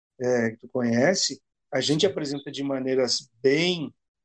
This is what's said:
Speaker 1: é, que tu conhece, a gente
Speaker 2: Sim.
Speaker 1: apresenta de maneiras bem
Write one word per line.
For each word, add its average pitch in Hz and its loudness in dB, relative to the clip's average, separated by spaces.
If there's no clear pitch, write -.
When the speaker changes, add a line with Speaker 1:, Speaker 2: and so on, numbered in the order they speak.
Speaker 1:
é, 123 0
que 113 -16
tu - -20
conhece, 127 0
a 131 0
gente 156 2
Speaker 2:
Sim. - 4
Speaker 1:
apresenta 143 -4
de 135 -8
maneiras 131 -2
bem 160 2